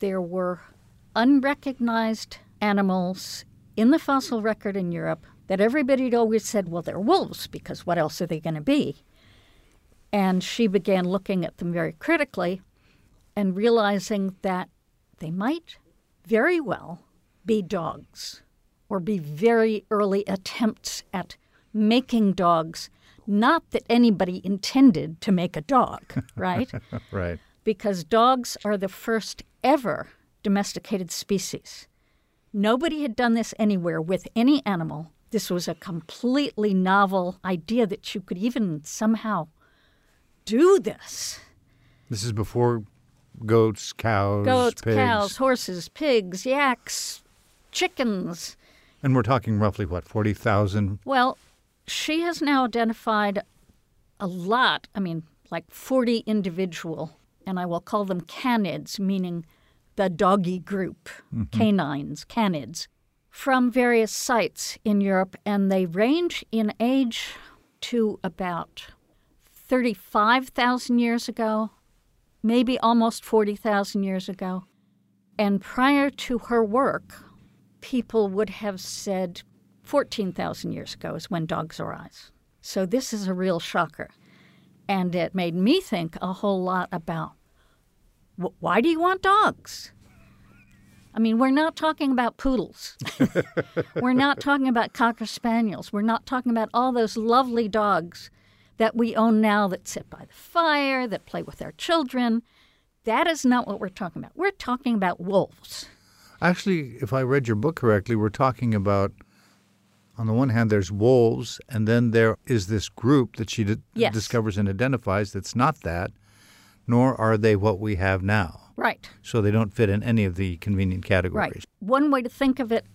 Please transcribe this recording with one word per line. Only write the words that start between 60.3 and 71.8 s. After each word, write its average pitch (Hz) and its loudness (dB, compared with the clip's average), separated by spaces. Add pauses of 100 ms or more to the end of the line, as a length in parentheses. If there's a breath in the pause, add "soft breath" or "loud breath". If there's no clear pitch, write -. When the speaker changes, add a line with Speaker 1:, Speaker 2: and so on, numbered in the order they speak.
Speaker 1:
group, 147 -8 (260)
Speaker 2:
Mm-hmm. 110 -4
Speaker 1:
canines, 151 0
canids, 170 -4 (420)
from 254 2
various 240 4
sites - -2
in 208 2
Europe, 190 0 (100)
and 202 0
they 190 2
range 262 0
in 220 -2
age 247 0 (480 loud breath)
to 220 0
about 175 -8 (640)
thirty-five 240 0
thousand 247 0
years 233 0
ago, 220 -2 (720)